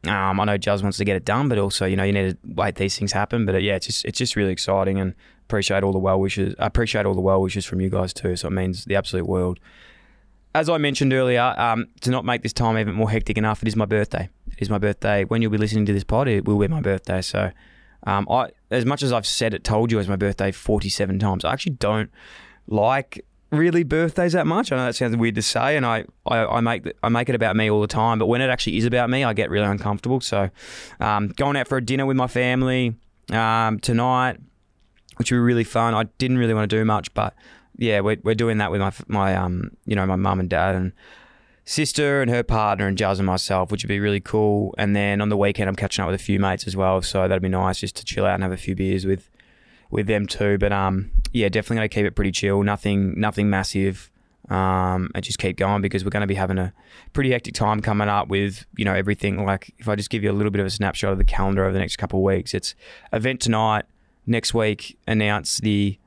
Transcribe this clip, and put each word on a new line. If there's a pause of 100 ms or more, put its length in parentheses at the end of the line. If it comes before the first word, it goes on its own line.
Um,
I
know
Juz
wants
to
get
it
done,
but
also,
you
know,
you
need
to (160)
wait
these
things
happen.
But,
uh,
yeah,
it's
just,
it's
just
really
exciting,
and (320)
appreciate
all
the
well
wishes.
I
appreciate
all
the
well
wishes
from
you
guys
too.
So
it
means
the
absolute
world. (960)
As
I
mentioned
earlier,
um, (140)
to
not
make
this
time
even
more
hectic
enough,
it
is
my
birthday. (240)
It
is
my
birthday.
When
you'll
be
listening
to
this
pod,
it
will
be
my
birthday.
So, (540)
um,
I, (200)
as
much
as
I've
said
it,
told
you
it's
my
birthday
forty-seven
times,
I
actually
don't (580)
like (260)
really
birthdays
that
much.
I
know
that
sounds
weird
to
say,
and
I, (200)
I,
I
make
the,
I
make
it
about
me
all
the
time.
But
when
it
actually
is
about
me,
I
get
really
uncomfortable.
So, (520)
um,
going
out
for
a
dinner
with
my
family, (360)
um,
tonight, (760)
which
will
be
really
fun.
I (140)
didn't
really
wanna
do
much,
but (420)
yeah,
we're,
we're
doing
that
with
my
f-,
my,
um,
you
know,
my
mum
and
dad
and (720)
sister
and
her
partner
and
Juz
and
myself,
which
would
be
really
cool.
And
then
on
the
weekend,
I'm
catching
up
with
a
few
mates
as
well.
So
that'd
be
nice
just
to
chill
out
and
have
a
few
beers
with, (600)
with
them
too.
But,
um, (240)
yeah,
definitely
gonna
keep
it
pretty
chill.
Nothing,
nothing
massive. (400)
Um,
and
just
keep
going
because
we're
gonna
be
having
a (400)
pretty
hectic
time
coming
up
with, (100)
you
know,
everything.
Like,
if
I
just
give
you
a
little
bit
of
a
snapshot
of
the
calendar
over
the
next
couple
of
weeks,
it's (400)
event
tonight, (400)
next
week,
announce
the